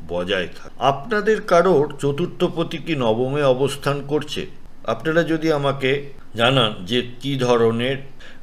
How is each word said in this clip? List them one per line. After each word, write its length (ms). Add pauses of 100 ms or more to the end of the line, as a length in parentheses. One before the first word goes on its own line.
বজায় 380
থাকে। 320
আপনাদের 600
কারোর 580
চতুর্থ 460
পতি 340
কি 160
নবমে 480
অবস্থান 680
করছে? 380 (380)
আপনারা 380
যদি 300
আমাকে 380 (460)
জানান 500
যে 160 (180)
কি 160
ধরনের 600 (460)